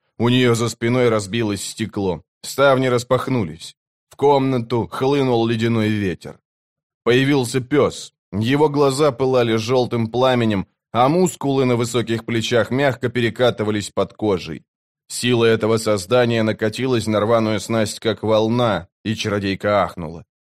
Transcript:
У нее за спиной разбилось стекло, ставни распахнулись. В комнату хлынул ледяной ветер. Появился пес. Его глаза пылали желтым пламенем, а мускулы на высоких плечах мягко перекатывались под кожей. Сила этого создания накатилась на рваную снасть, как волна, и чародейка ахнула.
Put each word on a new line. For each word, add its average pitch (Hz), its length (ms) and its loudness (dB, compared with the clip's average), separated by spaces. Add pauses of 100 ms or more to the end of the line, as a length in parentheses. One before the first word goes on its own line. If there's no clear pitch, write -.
(180)
У 117 100 2
нее 123 260 4
за 113 140 -2
спиной 120 400 0
разбилось 104 540 -2
стекло, 95 600 -6 (200)
ставни 131 440 2
распахнулись. 123 880 -2 (320)
В - 80 -20
комнату 131 760 0
хлынул 131 560 0
ледяной 113 420 0
ветер. 101 500 -4 (640)
Появился 131 560 2
пес. 120 520 0 (200)
Его 131 360 2
глаза 143 440 2
пылали 123 440 0
желтым 120 520 -2
пламенем, 117 580 0 (260)
а 123 160 4
мускулы 139 560 0
на 123 120 2
высоких 120 480 -2
плечах 113 460 0
мягко 127 380 -2
перекатывались 110 800 -2
под 98 240 -4
кожей. 82 500 -4 (440)
Сила 120 360 0
этого 113 340 2
создания 113 640 2
накатилась 110 640 -2
на 107 140 0
рваную 110 400 2
снасть, 113 380 -4
как 107 240 -4
волна, 110 640 0 (180)
и 110 120 -4
чародейка 101 640 0
ахнула. 85 420 -8 (160)